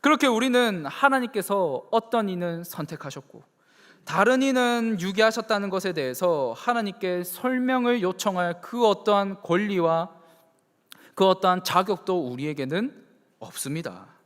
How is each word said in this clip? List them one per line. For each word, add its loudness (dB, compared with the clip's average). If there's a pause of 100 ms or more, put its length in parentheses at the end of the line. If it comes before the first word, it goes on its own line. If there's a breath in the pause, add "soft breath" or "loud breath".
그렇게 4
우리는 2
하나님께서 0
어떤 0
이는 -6
선택하셨고 -12 (640 soft breath)
다른 4
이는 0
유기하셨다는 0
것에 -2
대해서 0
하나님께 -2
설명을 0
요청할 -2
그 0
어떠한 2
권리와 0 (1040 loud breath)
그 4
어떠한 4
자격도 0
우리에게는 -6 (360)
없습니다. -10 (200)